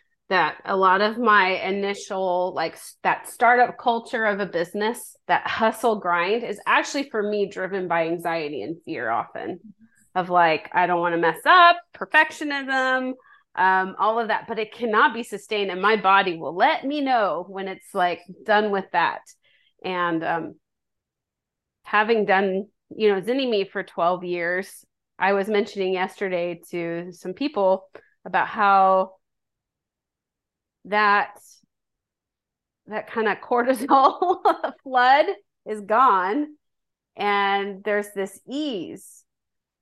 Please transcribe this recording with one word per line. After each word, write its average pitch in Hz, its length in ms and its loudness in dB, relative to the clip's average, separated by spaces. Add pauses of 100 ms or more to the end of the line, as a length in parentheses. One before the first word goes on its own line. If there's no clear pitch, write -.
(280)
that 170 380 0
a 196 100 -2
lot 190 240 4
of 214 180 0
my 208 320 4 (120)
initial, 190 920 -4
like, 160 200 -4
s-, - 280 -20
that - 260 -2
startup 240 500 2
culture 226 480 -2
of 202 140 0
a 202 60 -4
business, 208 720 -4 (120)
that - 180 0
hustle 220 540 -2
grind 180 420 -2
is 208 240 -8
actually 277 420 0
for 214 140 -4
me 208 260 -2
driven 185 400 -6
by 170 200 0
anxiety 165 520 -6
and 151 240 -10
fear 123 240 -8
often - 520 -6 (560)
of, 180 120 -2
like, 170 460 2
I 180 120 2
don't 175 140 0
wanna 170 180 0
mess 165 280 2
up, 349 300 8 (180)
perfectionism, 262 1160 -2 (420)
um, 185 440 2
all 220 200 0
of 226 100 -2
that, - 200 -4
but 220 100 -8
it 214 140 -6
cannot 226 420 2
be 233 80 -8
sustained. 202 480 -6
And 180 100 -6
my 208 160 6
body 190 400 4
will 160 200 -8
let 269 280 2
me 285 180 -4
know 208 460 0
when 190 200 -10
it's, - 260 -14
like, 175 260 0 (240)
done 208 280 2
with 190 200 -2
that. 165 280 -2 (640)
And, 175 400 -4
um, 160 300 -6 (1300)
having 214 400 2
done, 190 420 0 (300)
you 214 120 2
know, 196 120 2
Zynnyme 220 500 -2
for 196 140 -8
twelve 180 400 -2
years, 175 600 -6 (340)
I 190 160 2
was 196 140 -2
mentioning 202 440 -2
yesterday 180 680 -4 (100)
to 170 420 -8
some 185 200 -12
people 196 560 -2 (360)
about 180 240 -2
how 190 640 2 (1700)
that, 208 460 2 (1500)
that 208 240 -10
kind 220 180 -2
of 196 100 -2
cortisol 262 1040 2 (220)
<laughs> 269 200 -8
flood 262 440 4 (400)
is 214 140 -8
gone. 214 640 2 (720)
And 196 640 -2
there's 208 320 -2
this 190 240 -8 (100)
ease, 220 760 -10 (580)